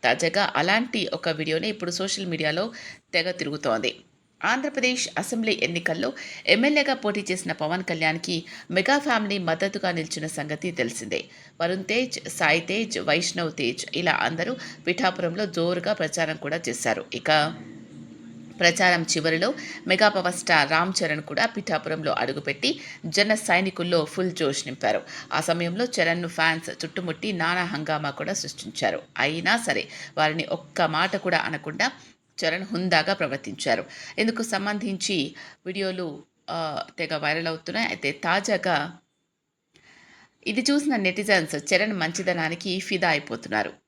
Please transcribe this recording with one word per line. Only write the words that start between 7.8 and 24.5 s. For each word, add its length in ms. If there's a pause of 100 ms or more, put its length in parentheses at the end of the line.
కళ్యాణ్కి 520 (360)
మెగా 260
ఫ్యామిలీ 400
మద్దతుగా 540
నిలిచిన 360
సంగతి 440
తెలిసిందే. 480 (360)
వరుణ్ 280
తేజ్, 460
సాయి 320
తేజ్, 380
వైష్ణవ్ 520
తేజ్ 320 (120)
ఇలా 260
అందరూ 320 (280)
పిఠాపురంలో 640
జోరుగా 480
ప్రచారం 440
కూడా 200
చేశారు. 460 (100)
ఇక 160 (1300)
ప్రచారం 440
చివరిలో 460 (380)
మెగా 220
పవర్ 240
స్టార్ 380
రామ్ 220
చరణ్ 280
కూడా 240
పిఠాపురంలో 680
అడుగుపెట్టి 580 (340)
జన 300
సైనికుల్లో 680
ఫుల్ 260
జోష్ 340